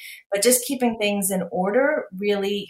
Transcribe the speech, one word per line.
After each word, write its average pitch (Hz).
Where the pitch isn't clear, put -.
But 196
just 247
keeping 240
things 202
in 185
order 247
really 202